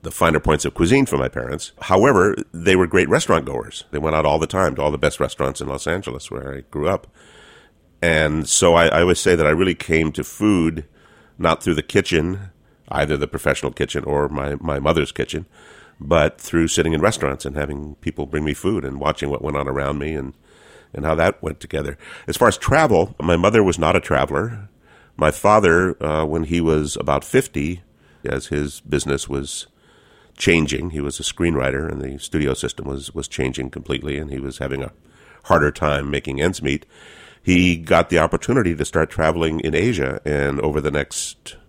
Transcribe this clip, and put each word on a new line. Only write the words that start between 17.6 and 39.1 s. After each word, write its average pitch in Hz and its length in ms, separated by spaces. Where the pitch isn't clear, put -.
people - 300
bring 76 180
me 76 100
food 92 300
and 67 160
watching 73 280
what 71 140
went 71 140
on 69 120
around 69 300
me 78 160
and, 67 180
and 71 120
how 80 100
that 82 280
went 78 180
together. 73 360
As - 100
far 120 120
as 101 100
travel, 117 640
my 85 140
mother 104 260
was 90 160
not 85 160
a 87 60
traveler. 76 680
My 76 140
father, 92 720
uh, 78 220
when 80 200
he 85 160
was 76 360
about 71 280
fifty, 87 580
as - 240
his 73 320
business 69 480
was 69 380
changing, 80 540
he 76 100
was 71 180
a - 40
screenwriter 73 680
and 73 100
the 67 180
studio 71 360
system - 320
was, 69 280
was 71 120
changing 65 420
completely 71 480
and 73 140
he 67 80
was 67 200
having 67 240
a 60 100
harder 76 260
time 71 400
making 69 300
ends 90 220
meet, 71 240
he 90 340
got 82 340
the 85 80
opportunity 87 560
to 76 100
start 78 260